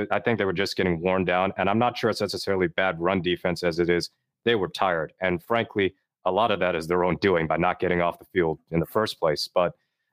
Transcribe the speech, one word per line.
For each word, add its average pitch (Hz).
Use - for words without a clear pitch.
I 98
think 117
they 104
were 95
just 92
getting 87
worn 92
down, 90
and 95
I'm 107
not 120
sure 113
it's 101
necessarily 92
bad 90
run 92
defense 87
as 82
it 85
is. 87
They 120
were 95
tired, 82
and 90
frankly, 107
a 92
lot 107
of 95
that 90
is 80
their 90
own 87
doing 85
by 76
not 87
getting 87
off 85
the -
field 82
in 82
the 78
first 110
place. 76
But, 87